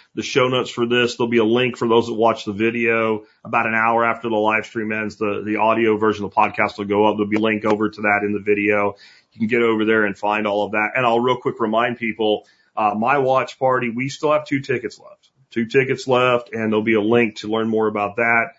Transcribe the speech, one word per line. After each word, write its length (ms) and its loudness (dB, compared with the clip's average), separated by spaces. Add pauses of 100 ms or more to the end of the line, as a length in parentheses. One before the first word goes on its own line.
(160)
the 60 -6
show 260 2
notes 200 -2
for 160 -2
this. 320 0
There'll 140 -2
be 80 2
a 60 4
link 320 0
for 100 -4
those 220 2
that 60 -6
watch 300 0
the 80 -6
video 720 0 (200)
about 220 -2
an 80 -2
hour 300 2
after 240 -2
the 60 -2
live 320 2
stream 240 -6
ends. 240 -6
The, 320 -4
the 100 -2
audio 400 2
version 280 0
of 80 -8
the 40 -2
podcast 420 0
will 80 -6
go 200 2
up. 80 2
There'll 160 -2
be 60 0
a 40 0
link 240 0
over 240 0
to 120 -10
that 240 0
in 80 -2
the 80 -4
video. 560 0 (360)
You 60 -20
can 80 0
get 160 0
over 220 2
there 220 2
and 120 -6
find 260 -2
all 220 -2
of 60 -10
that. 240 -2
And 100 0
I'll 140 2
real 160 0
quick 240 -6
remind 380 0
people, 460 -2 (320)
uh, 200 0
my 220 0
watch 420 0
party, 300 0
we 180 -6
still 240 -2
have 120 0
two 140 -4
tickets 400 -6
left, 320 -20 (220)
two 140 -2
tickets 420 0
left, 440 2
and 200 -2
there'll 100 2
be 120 2
a 60 4
link 360 2
to 120 -10
learn 200 -2
more 180 0
about 300 -2
that. 420 0